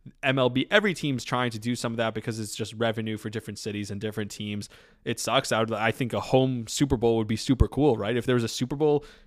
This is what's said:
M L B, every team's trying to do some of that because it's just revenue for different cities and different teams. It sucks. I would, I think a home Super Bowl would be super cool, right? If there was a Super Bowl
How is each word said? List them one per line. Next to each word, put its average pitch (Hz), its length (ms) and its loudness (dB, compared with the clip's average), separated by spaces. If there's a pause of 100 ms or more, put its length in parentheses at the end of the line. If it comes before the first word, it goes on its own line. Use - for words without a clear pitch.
(240)
M 135 160 2
L 127 100 6
B, - 220 0
every 202 220 4
team's 139 320 -4
trying 123 260 0
to 110 80 -8
do 120 160 -2
some 117 160 -4
of 113 60 -6
that 113 160 0
because 110 260 -4
it's 107 160 -6
just 110 200 -6
revenue 110 420 -2
for 107 120 -10
different 107 300 -8
cities 104 320 -6
and 101 80 -6
different 107 320 -6
teams. 104 380 -8 (340)
It 120 160 -4
sucks. 123 320 0
I 110 80 2
would, 113 140 0
I 110 180 2
think 117 220 -4
a 101 80 0
home 131 460 2
Super 139 280 0
Bowl 117 220 4
would 110 100 0
be 113 80 0
super 117 320 4
cool, 135 300 2
right? 107 180 -2
If 117 100 -2
there 127 100 4
was 117 100 2
a - 20 0
Super 127 300 -4
Bowl 147 260 2 (240)